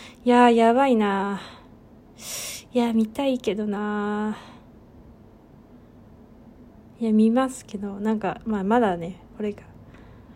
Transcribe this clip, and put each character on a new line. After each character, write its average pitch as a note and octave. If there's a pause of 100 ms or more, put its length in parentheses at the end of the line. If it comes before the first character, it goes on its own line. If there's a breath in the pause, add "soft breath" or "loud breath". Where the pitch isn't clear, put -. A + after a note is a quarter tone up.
(240 loud breath)
い A#3+
や B3
ー、 A#3
や A#3
ば C4+
い B3+
な。 G3+ (1300 loud breath)
い B3
や、 A#3
見 A3
た C#4
い B3+
け G3+
ど G#3+
な。 G#3 (2750 loud breath)
い A#3
や、 A3
見 A3
ま C4
す -
け -
ど、 G3+
な A3
ん G#3+
か、 -
ま G#3+
あ、 F#3
ま A3
だ G3
ね、 E3+ (160)
こ G#3+
れ G#3
か -
ら。 - (680 loud breath)